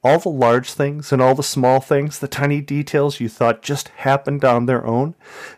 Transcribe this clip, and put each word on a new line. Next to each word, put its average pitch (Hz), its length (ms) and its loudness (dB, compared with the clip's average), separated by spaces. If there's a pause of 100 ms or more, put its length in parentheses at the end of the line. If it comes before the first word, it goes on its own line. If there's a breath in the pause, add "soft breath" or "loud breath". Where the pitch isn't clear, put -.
All 143 160 4
the 170 120 -4
large 127 420 2
things 147 400 -4
and 131 100 4
all 131 120 6
the 139 80 -2
small 131 380 2
things, 143 380 -2
the 139 100 -8
tiny 143 320 -2
details 143 600 -2
you 117 80 -4
thought 117 340 0
just - 260 -6
happened 139 560 -2
on 120 220 2
their 123 180 0
own, 127 300 -2 (420 loud breath)